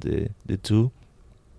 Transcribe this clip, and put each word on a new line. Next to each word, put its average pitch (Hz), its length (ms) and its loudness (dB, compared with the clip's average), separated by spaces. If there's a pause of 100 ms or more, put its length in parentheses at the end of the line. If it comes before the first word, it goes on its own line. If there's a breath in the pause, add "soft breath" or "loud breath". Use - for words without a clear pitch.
de, - 260 -2 (180)
de 120 100 -4
tout, 110 360 2 (680)